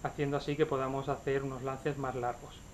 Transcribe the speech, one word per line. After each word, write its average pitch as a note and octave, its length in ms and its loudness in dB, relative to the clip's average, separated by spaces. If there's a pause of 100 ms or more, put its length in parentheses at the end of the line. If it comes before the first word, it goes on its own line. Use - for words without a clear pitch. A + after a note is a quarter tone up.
haciendo D3 340 2
así C#3+ 180 0
que D3+ 100 6
podamos C3+ 440 0
hacer C#3 340 2
unos C3 200 -4
lances C3+ 340 -2
más C3 180 -2
largos. B2 460 -4 (120)